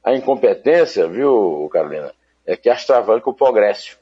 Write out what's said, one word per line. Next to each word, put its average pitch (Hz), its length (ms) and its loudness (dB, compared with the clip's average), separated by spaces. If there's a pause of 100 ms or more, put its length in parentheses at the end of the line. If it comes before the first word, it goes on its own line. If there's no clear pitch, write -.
A 123 100 0
incompetência, 131 920 0
viu, 95 640 0
Carolina, 76 400 -4 (340)
é 90 100 -4
que - 140 -2
extravanca 123 600 0
o 120 40 -8
progresso. 107 680 0